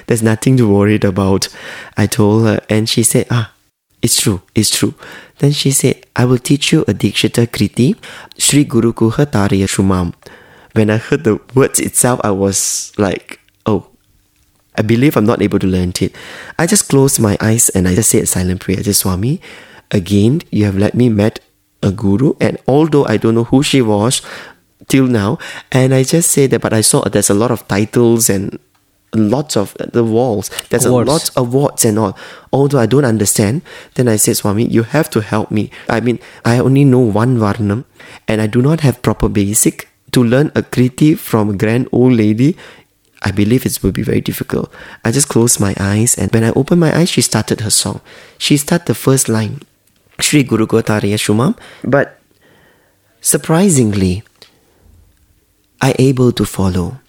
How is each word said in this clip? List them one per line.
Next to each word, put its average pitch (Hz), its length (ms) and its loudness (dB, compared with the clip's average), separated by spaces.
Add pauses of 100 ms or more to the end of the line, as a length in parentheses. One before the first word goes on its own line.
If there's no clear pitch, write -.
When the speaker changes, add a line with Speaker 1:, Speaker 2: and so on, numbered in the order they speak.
Speaker 1:
there's 113 160 -2
nothing 113 340 2
to 120 120 4
worry 101 320 2
about," 98 480 0 (480)
I 107 100 2
told 107 380 2
her. 104 240 0
And 107 200 0
she - 140 0
said, 117 280 0
"Ah, 117 220 -4 (500)
it's - 180 0
true, 95 220 -2 (120)
it's 107 180 0
true." - 220 -2 (440)
Then 143 140 2
she 143 180 -2
said, - 340 0 (120)
"I 120 80 0
will 127 140 2
teach - 340 -2
you 160 160 2
a 104 60 0
Dikshita 110 540 0
Kriti, 120 480 0 (400)
Sri 139 280 2
Guru 113 280 2
Kuha 113 340 0
Taraya 98 420 0
Shumam." 92 440 0 (600)
When 107 160 2
I 107 80 2
heard 143 280 -2
the 107 160 0 (140)
words 131 260 2
itself, 123 440 -2
I 104 80 -2
was 95 640 -4
like, - 420 -4 (280)
"Oh, 101 260 -2 (800)
I - 80 -4
believe 117 400 2
I'm 104 80 2
not 113 160 0
able 101 160 0
to 95 80 0
learn 90 320 0
it." - 160 -4 (420)
I 160 60 0
just 185 240 0
closed 135 320 2
my 101 200 2
eyes 110 360 0
and 90 100 2
I 90 80 2
just 107 140 2
said - 160 2
a - 20 -6
silent 90 380 -4
prayer. 95 160 -2
I - 80 -4
said, 101 80 0
"Swami, 104 480 -2 (460)
again, 104 580 0
you 104 160 0
have 98 160 0
let 104 160 0
me 120 160 2
met 104 320 0 (380)
a 101 80 0
guru, 104 500 0
and - 160 -2 (140)
although 143 340 2
I 107 140 0
don't 113 160 0
know 117 160 -2
who 131 100 4
she 139 220 2
was 107 400 0 (640)
till 135 220 2
now," 113 260 0 (340)
and 131 220 2
I 131 140 2
just 170 240 0
said 135 240 2
that, 113 80 0
"But - 100 -2
I 110 80 2
saw 131 240 0
there's 101 240 0
a 101 80 2
lot 117 140 2
of 113 160 -6
titles 113 640 2
and 98 260 -4 (560)
lots 113 480 -2
of - 160 -6
the - 240 -4
walls. 113 480 0 (220)
There's 123 160 0
Speaker 2:
Awards. 123 180 2
Speaker 1:
a 135 80 0
lot 165 160 -2
of - 80 -10
awards 131 480 0
and 107 140 0
all. 104 180 -2 (320)
Although 139 320 2
I 113 80 2
don't 139 160 2
understand," 110 560 0 (400)
then 123 80 2
I 107 80 2
said, - 240 0
"Swami, 107 240 0
you 113 240 0
have 156 220 -2
to 113 100 0
help 104 300 -4
me. 107 180 -2 (220)
I 113 100 -2
mean, 117 180 -2 (300)
I 117 80 2
only 135 320 4
know 127 160 4
one 113 320 2
varnam, 104 480 -2 (400)
and 107 160 0
I 107 60 0
do 117 160 0
not 156 180 2
have 131 240 0
proper 107 240 0
basic. 104 600 -2 (240)
To 127 100 4
learn 127 320 2
a 110 60 0
kriti 139 560 0
from 107 320 0
a 104 80 -4
grand 110 340 -2
old 127 220 4
lady, 113 420 2 (680)
I 104 100 -2
believe 104 320 0
it - 180 -6
will 95 100 0
be - 120 -4
very - 160 -2
difficult." - 500 -6 (340)
I 117 60 0
just 135 180 -2
closed 117 300 2
my 101 220 -2
eyes, 104 340 0
and 95 180 -4
when 113 120 2
I 113 80 0
opened 170 280 2
my 156 160 2
eyes, 170 120 2
she - 140 -2
started - 440 -2
her 98 60 -4
song. - 280 -4 (360)
She - 240 0
started - 320 -2
the - 20 -4
first 135 340 0
line, 110 320 -4 (600)
"Shri 147 240 2
Guru 110 220 0
Gotarya 107 500 0
Shumam." 117 400 0 (240)
But - 400 -2 (1000)
surprisingly, 127 1000 0 (1600)
I 135 180 0
able 127 340 2
to 104 120 -2
follow 92 640 -4